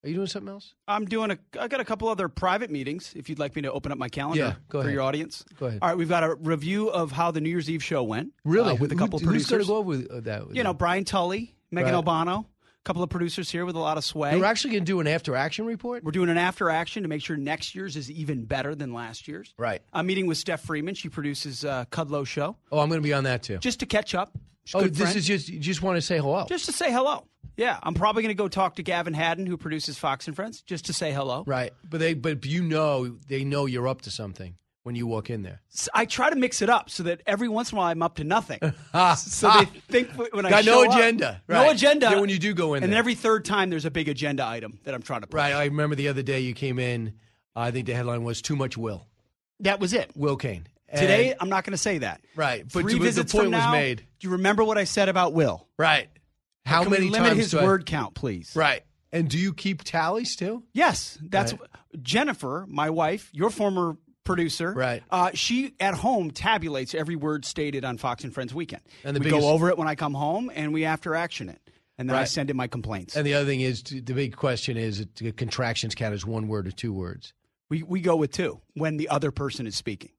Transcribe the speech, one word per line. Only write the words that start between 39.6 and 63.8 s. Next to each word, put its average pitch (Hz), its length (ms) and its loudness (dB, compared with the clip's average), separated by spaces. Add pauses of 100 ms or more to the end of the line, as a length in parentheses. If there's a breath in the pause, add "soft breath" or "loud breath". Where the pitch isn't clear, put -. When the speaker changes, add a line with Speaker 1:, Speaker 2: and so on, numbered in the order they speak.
Speaker 2:
think - 460 0
w-, 233 200 -4
when 202 140 -2
I 185 40 2
Speaker 1:
Got 208 140 10
Speaker 2:
show 240 220 10
Speaker 1:
no 233 60 4
Speaker 2:
up, 254 60 8
Speaker 1:
agenda. 220 500 4
Speaker 2:
no 170 80 2
Speaker 1:
Right. 277 200 8
Speaker 2:
agenda. 269 340 6
Speaker 1:
Then 196 120 6
when 202 80 2
you 190 100 2
do 202 140 0
go 165 200 0
in 139 100 0
Speaker 2:
And 190 100 2
Speaker 1:
there. 220 60 4
Speaker 2:
every 233 160 2
third 220 300 2
time 196 240 2
there's 160 160 -2
a 156 60 -2
big 151 160 -2
agenda 139 380 -2
item 110 400 -8
that 143 100 -8
I'm 117 60 -10
trying 120 200 -8
to - 60 -14
push. 156 100 -4
Speaker 1:
Right, 143 160 2
I 147 120 0
remember 147 300 0
the 139 120 -2
other 139 160 -2
day 131 160 0
you 127 140 -2
came 127 260 -4
in, 120 340 -4 (420 soft breath)
I 117 160 -2
think 123 140 -4
the 123 80 -4
headline 120 300 -2
was 117 180 -4
"Too 151 140 -2
Much 135 220 -4
Will." 110 280 -6 (540)
Speaker 2:
That 196 220 2
was 185 120 0
it. - 220 0
Speaker 1:
Will 143 220 0
Cain. 92 300 -8 (280)
Speaker 2:
Today, 202 360 6
Speaker 1:
And - 100 -4
Speaker 2:
I'm 185 80 -2
not 190 160 0
gonna 196 120 -4
say 185 220 0
that. 98 220 -4 (140)
Speaker 1:
Right, 139 280 -2
but 175 200 -2
Speaker 2:
Three 214 100 2
Speaker 1:
the, - 60 2
the 175 60 4
Speaker 2:
visits 233 280 2
Speaker 1:
point 208 120 6
Speaker 2:
from 196 80 2
Speaker 1:
was - 80 4
Speaker 2:
now, 143 120 4
Speaker 1:
made. 135 240 2 (220)
Speaker 2:
do 190 80 -8
you 185 40 -2
remember 202 320 4
what 214 140 2
I 196 80 2
said 196 240 2
about 180 240 4
Will? 143 340 2 (100)
Speaker 1:
Right. 151 300 4 (560)
How 165 200 4
Speaker 2:
Can 196 80 2
we 196 80 6
Speaker 1:
many 185 100 2
Speaker 2:
limit 233 200 6
Speaker 1:
times 214 100 6
Speaker 2:
his 220 120 2
Speaker 1:
do 160 80 4
I - 40 8
Speaker 2:
word 190 240 4
count, 131 260 -4
please? 95 420 -6
Speaker 1:
Right. 147 280 2 (280)
And 165 160 0
do 139 120 0
you 190 120 0
keep 185 320 -4
tallies 180 520 -2
too? 220 260 -6 (120)
Speaker 2:
Yes, 262 500 2
that's 123 300 0
Speaker 1:
Right. - 80 -12 (120)
Speaker 2:
wh-, - 300 -18
Jennifer, 175 640 -2
my 151 220 0
wife, 165 420 0
your 175 160 2
former 185 480 0 (260)